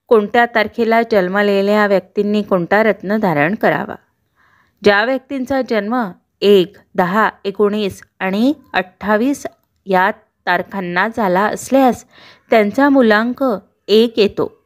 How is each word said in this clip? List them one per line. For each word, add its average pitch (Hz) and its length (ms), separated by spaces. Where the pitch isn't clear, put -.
कोणत्या 233 380
तारखेला 226 560
जन्मलेल्या 202 840
व्यक्तींनी 202 560
कोणता 196 400
रत्न 202 340
धारण 170 380
करावा? 190 400
ज्या 202 200
व्यक्तींचा 262 680
जन्म 214 400
एक, 202 360
दहा, 190 360
एकोणीस 202 580
आणि 202 320
अठ्ठावीस 208 760
या 185 240
तारखांना 180 720
झाला 196 280
असल्यास 247 600
त्यांचा 226 380
मुलांक 240 560
एक 226 300
येतो. - 480